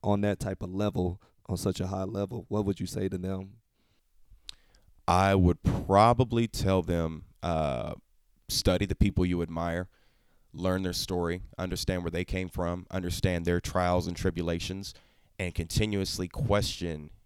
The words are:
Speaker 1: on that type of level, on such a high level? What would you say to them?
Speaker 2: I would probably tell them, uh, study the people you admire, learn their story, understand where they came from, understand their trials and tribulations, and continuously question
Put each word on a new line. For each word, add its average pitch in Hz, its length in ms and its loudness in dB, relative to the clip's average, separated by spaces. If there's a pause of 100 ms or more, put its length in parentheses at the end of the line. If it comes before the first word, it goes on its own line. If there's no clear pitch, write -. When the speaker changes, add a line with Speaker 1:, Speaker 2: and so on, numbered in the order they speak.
Speaker 1:
on 101 200 2
that 101 180 2
type - 240 -6
of 92 100 -8
level, 92 480 -2 (260)
on 92 100 -2
such 95 220 0
a 95 80 -2
high 95 160 -2
level? 98 440 -6
What 104 180 0
would 98 140 0
you 92 80 -6
say 98 220 -4
to 95 80 -6
them? 95 400 -6 (1500)
Speaker 2:
I 95 280 6
would 87 280 6
probably 117 840 4
tell 95 340 2
them, 82 440 -2 (160)
uh, 76 520 -2 (560)
study 92 360 2
the 85 100 -4
people 92 300 4
you 87 160 0
admire, 85 480 -4 (640)
learn 92 300 0
their 90 100 -2
story, 87 480 -2 (160)
understand 90 460 -4
where 85 80 -4
they 87 120 -2
came 92 240 -4
from, 87 440 -4
understand 87 540 -2
their 87 140 2
trials 90 480 0
and 87 80 -6
tribulations, 87 800 -4 (460)
and 90 160 -4
continuously 95 720 -2
question 90 840 -2 (160)